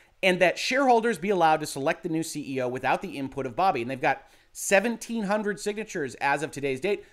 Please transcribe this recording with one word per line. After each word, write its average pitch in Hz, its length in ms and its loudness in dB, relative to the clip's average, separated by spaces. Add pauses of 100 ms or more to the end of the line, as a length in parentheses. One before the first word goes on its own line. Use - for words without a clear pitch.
(220)
and 185 180 4
that 170 180 4
shareholders 240 580 4
be 180 140 -2
allowed 160 300 4
to 151 60 -6
select 151 360 -2
the 175 80 -4
new 160 120 0
C 143 340 -6
E 127 40 -2
O 127 80 0
without 127 320 0
the 175 160 -10
input 135 300 -6
of 117 100 -10
Bobby." 175 240 2
And 120 100 -4
they've 131 80 -6
got 143 320 -2 (220)
seventeen 226 680 0
hundred 202 360 -2
signatures 202 580 -6
as 147 260 0
of 143 80 -4
today's 135 300 -4
date, 196 220 -2 (100)